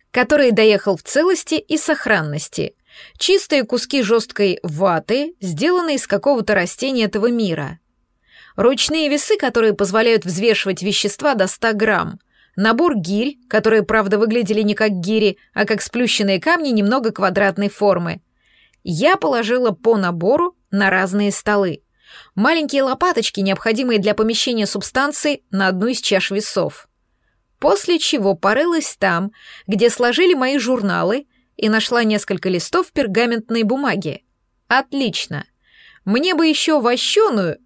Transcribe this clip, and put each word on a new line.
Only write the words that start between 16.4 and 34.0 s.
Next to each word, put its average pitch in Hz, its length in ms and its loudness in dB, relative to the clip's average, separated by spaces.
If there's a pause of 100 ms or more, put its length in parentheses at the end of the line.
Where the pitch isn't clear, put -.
камни 320 280 0
немного 220 420 2
квадратной 196 580 0
формы. 175 520 0 (600)
Я 214 320 2
положила 247 560 0
по 226 240 2
набору 196 600 0 (120)
на 196 200 2
разные 190 420 0
столы. 196 520 -2 (520)
Маленькие 285 480 2
лопаточки, 269 560 -2
необходимые 220 600 0
для 208 140 0
помещения 220 520 0
субстанции 277 840 -2
на 190 160 0
одну 185 200 0
из 254 140 -4
чаш 190 300 0
весов. 196 580 -4 (720)
После 359 380 0
чего 196 380 0
порылась 294 640 0
там, 190 340 -2 (340)
где 214 240 2
сложили 247 440 2
мои 269 240 0
журналы, 208 720 -2 (280)
и 214 140 0
нашла 226 340 0
несколько 208 460 -2
листов 185 420 -2
пергаментной 226 720 -2
бумаги. 208 640 -2 (420)